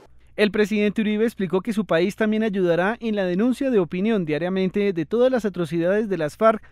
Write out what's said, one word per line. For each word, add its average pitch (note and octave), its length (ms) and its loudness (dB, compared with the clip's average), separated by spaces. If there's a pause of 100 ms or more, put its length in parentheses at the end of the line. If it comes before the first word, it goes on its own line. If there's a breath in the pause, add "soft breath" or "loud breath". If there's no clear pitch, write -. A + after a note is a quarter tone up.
(360)
El G#3 140 2
presidente G#3 520 0
Uribe G#3+ 240 0
explicó F#3+ 340 -2
que G3+ 140 -4
su G#3+ 100 -2
país F3 320 0
también G#3+ 260 0
ayudará F#3 580 0
en A3+ 140 -4
la G3 120 0
denuncia A3+ 420 0
de A#3+ 100 2
opinión F#3+ 460 0
diariamente F#3 680 -2
de E3 100 -4
todas A#3+ 260 2
las B3 140 -2
atrocidades F3+ 640 -2
de F#3+ 80 -2
las D#3 220 -4
farc, A3 340 4